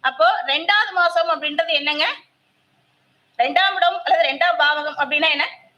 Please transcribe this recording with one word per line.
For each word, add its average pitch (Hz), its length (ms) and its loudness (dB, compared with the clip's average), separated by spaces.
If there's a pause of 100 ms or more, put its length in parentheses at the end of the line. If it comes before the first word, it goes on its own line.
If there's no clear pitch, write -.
அப்போ 269 220 2 (200)
ரெண்டாவது 381 460 0
மாசம் 339 380 0
அப்படின்றது 302 420 -4
என்னங்க? 294 340 -2 (1300)
ரெண்டாம் 359 380 2
இடம் 349 260 2
அல்லது 339 200 2
ரெண்டாம் 320 360 0
பாவகம் 294 400 0
அப்படின்னா 294 320 0
என்ன? 294 140 -2 (340)